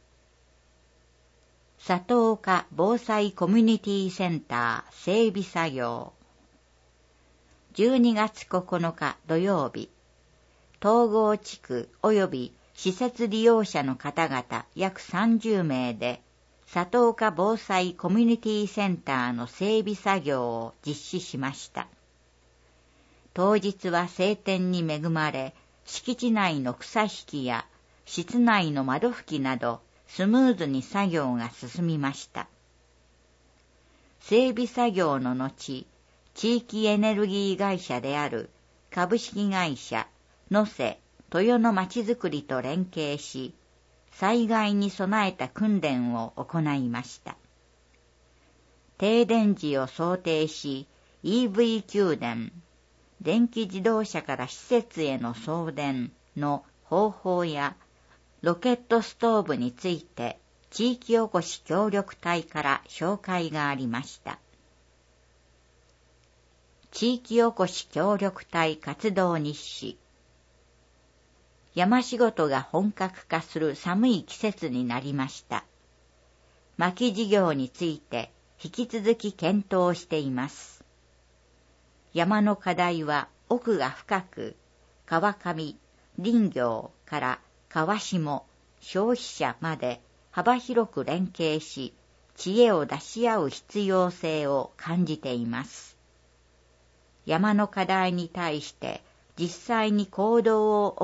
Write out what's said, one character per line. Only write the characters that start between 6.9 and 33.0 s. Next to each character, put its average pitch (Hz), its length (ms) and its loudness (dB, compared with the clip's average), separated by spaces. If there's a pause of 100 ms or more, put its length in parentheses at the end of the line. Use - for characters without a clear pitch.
十 240 220 4
二 240 180 6
月 214 320 -2
九 180 160 -2 (160)
日 165 380 -4 (100)
土 160 120 2
曜 175 360 2
日、 110 160 -10 (880)
東 226 280 6
郷 214 300 4
地 - 200 -14
区 - 300 -6 (140)
及 202 260 4
び 127 260 -6 (200)
施 - 180 -2
設 240 360 -2
利 220 140 0
用 226 220 8
者 160 180 -2
の 131 140 -2
方 151 320 -2
々 127 460 -4
約 185 260 -4
三 226 380 2
十 208 240 2
名 127 320 -2
で、 120 280 -4 (440)
里 233 420 2
岡 226 220 0
防 190 260 0
災 185 380 -2
コ 180 140 -4
ミ 208 140 4
ュ 233 40 6
ニ 233 120 4
テ 220 100 -4
ィ 208 180 0
セ 202 220 -2
ン 175 80 0
タ 127 320 -2
ー 123 40 -2
の 120 140 -6
整 214 340 0
備 208 140 -4
作 196 300 0
業 131 260 0
を 117 240 -6 (120)
実 147 80 -4
施 - 260 -8
し - 160 -12
ま 135 160 -4
し - 160 -16
た。 - 200 -8 (1500)
当 196 220 4
日 196 340 -2
は 175 160 0
晴 190 300 0
天 185 340 -2
に 180 100 0
恵 156 200 -2
ま 160 300 0
れ、 131 240 -6 (300)
敷 - 320 -6
地 247 140 0
内 185 300 2
の 127 140 -4
草 - 280 -2
引 214 60 0 (180)
き 139 180 -6
や 120 220 -4 (400)
室 175 320 -4
内 214 320 4
の 139 140 -2
窓 147 260 0
拭 - 140 -12
き 151 160 -4
な 131 160 -2
ど、 117 240 -4 (280)
ス 185 180 -2
ム 254 240 6
ー 233 40 4
ズ 175 120 -2
に 135 160 -2
作 196 260 -2
業 143 260 0
が 117 160 -4
進 170 360 -6
み 160 120 0
ま 139 140 -2
し - 180 -14
た。 - 180 -10 (1700)